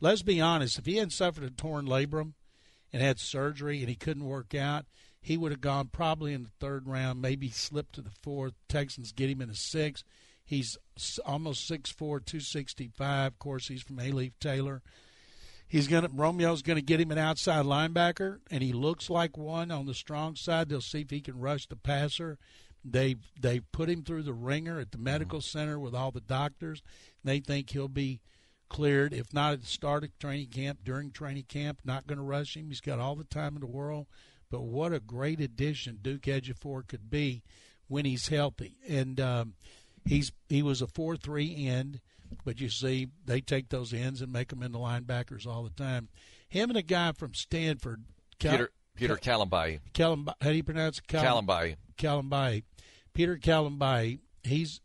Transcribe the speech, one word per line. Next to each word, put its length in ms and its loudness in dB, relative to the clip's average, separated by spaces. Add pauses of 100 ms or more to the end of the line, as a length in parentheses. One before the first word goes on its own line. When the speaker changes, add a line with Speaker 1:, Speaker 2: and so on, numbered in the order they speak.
Speaker 1:
Let's 180 6
be 180 4
honest, 400 4
if 60 -10
he 120 0
hadn't 160 0
suffered 320 0
a 60 -6
torn 360 -4
labrum 480 0 (580)
and 100 0
had 160 4
surgery 600 -2
and 80 -2
he 60 0
couldn't 320 -4
work 280 -6
out, 300 0 (340)
he 200 0
would 120 0
have 120 -4
gone 260 2
probably 460 0
in 80 -6
the 80 -12 (100)
third 260 -6
round, 360 -2
maybe 260 0
slipped 460 -4
to 80 -12
the 80 -10 (120)
fourth. 300 -4 (160)
Texans 440 -2
get 180 0
him 100 -2
in 80 -4
the 60 -8
sixth. 500 -2 (400)
He's 320 -2 (220)
s-, 260 -6
almost 420 -4
six 240 -6
four, 300 -4
two 200 -8
sixty-five. 920 -2
Of 60 -20
course, 300 -6
he's 140 -8
from 180 -12
Alief 400 -2
Taylor. 420 -2 (840)
He's 220 4
gonna, 240 6
Romeo's 480 4
gonna 220 2
get 180 4
him 120 4
an 60 2
outside 460 4
linebacker, 760 2 (100)
and 120 0
he 120 2
looks 340 0
like 300 2
one 320 -4
on 160 -4
the 80 -4
strong 420 -6
side. 320 2
They'll 140 -2
see 180 -6
if 100 -8
he 120 -4
can 160 -10
rush 300 -2
the 80 -12
passer. 600 -2 (480)
They've, 360 2 (200)
they've 300 2
put 180 0
him 140 0
through 220 -4
the 100 -4
ringer 460 -2
at 100 -8
the 80 -12
medical 400 -2
Speaker 2:
Mm-hmm. 200 -6
Speaker 1:
center 200 -2
with 160 -6
all 160 0
the 100 -8
doctors. 640 -4 (400)
They 160 2
think 320 -2
he'll 160 -2
be 340 -2 (480)
cleared, 460 4
if 180 -4
not 200 2
at 80 -2
the 80 -14
start 340 0
of 160 -12
training 300 -4
camp, 360 -4
during 280 -4
training 320 -6
camp. 400 -4
Not 240 -4
gonna 160 -4
rush 320 -2
him. 120 -10
He's 120 -8
got 180 -2
all 160 -2
the 80 -8
time 320 -4
in 60 -8
the 80 -6
world. 400 -6 (420)
But 140 -4
what 280 0
a 80 0
great 400 -4
addition 600 -2
Duke 200 -4
Ejiofor 640 -4
could 220 -12
be 340 0 (440)
when 180 0
he's 240 0
healthy. 480 0 (100)
And, 340 0
um, 340 2 (500)
he's, 280 4 (160)
he 140 6
was 200 2
a 60 0
four 280 -2
three 520 -2
end, 320 -2 (440)
but 160 -4
you 80 -2
see 380 0 (180)
they 160 2
take 280 -2
those 260 -4
ends 260 -2
and 120 -6
make 200 -2
'em 120 -6
into 140 -6
linebackers 680 -4
all 160 -4
the 80 -8
time. 380 -2 (400)
Him 220 0
and 60 2
a 60 2
guy 300 2
from 220 -8
Stanford, 720 -2 (360)
Cal- 120 4
Speaker 2:
Peter, 180 4 (260)
Peter 200 2
Speaker 1:
Cal- 300 4
Speaker 2:
Kalambayi. 320 2 (160)
Speaker 1:
Kalamb-, 460 2
how 100 4
do 60 4
you 80 2
pronounce 340 -2
it? 80 -14
Cal- 340 4
Speaker 2:
Kalambayi. 360 2 (200)
Speaker 1:
Kalambayi. 680 2 (500)
Peter 220 4
Kalambayi, 840 4 (240)
he's 420 0